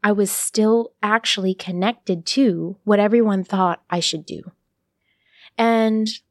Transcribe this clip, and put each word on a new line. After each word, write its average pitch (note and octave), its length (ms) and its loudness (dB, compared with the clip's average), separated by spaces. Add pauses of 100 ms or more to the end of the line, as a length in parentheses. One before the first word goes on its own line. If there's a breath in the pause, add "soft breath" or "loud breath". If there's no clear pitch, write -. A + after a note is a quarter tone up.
I G#3 80 2
was G3+ 220 0
still A3 600 0 (120)
actually G#3 500 0
connected F#3 720 -4
to F#3+ 560 0
what G#3 160 2
everyone G#3 460 2
thought F#3 440 -2
I F3 120 -2
should D#3+ 260 -4
do. - 240 -14 (1080 soft breath)
And A3+ 520 2 (220)